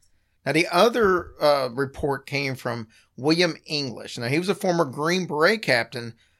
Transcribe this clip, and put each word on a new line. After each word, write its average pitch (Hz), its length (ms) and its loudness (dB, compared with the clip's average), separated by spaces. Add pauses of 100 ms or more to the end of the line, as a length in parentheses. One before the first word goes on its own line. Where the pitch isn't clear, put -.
(460)
Now, 135 60 -2
the 160 200 2
other, 202 600 4 (100)
uh, 143 280 4
report 135 580 -4
came 139 260 -4
from 120 340 -6 (300)
William 160 380 2 (100)
English. 135 540 -8
Now, 117 80 -4
he 139 100 0
was 180 120 -2
a 196 40 2
former 170 320 2
Green 160 400 -2
Beret 175 380 2
captain 117 500 -2 (260)